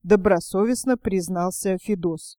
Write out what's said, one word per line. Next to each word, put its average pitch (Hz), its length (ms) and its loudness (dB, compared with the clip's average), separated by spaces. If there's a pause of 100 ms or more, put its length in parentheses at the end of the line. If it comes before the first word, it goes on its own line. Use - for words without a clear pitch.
добросовестно 202 920 2
признался 185 800 -2
Федос. 170 600 -4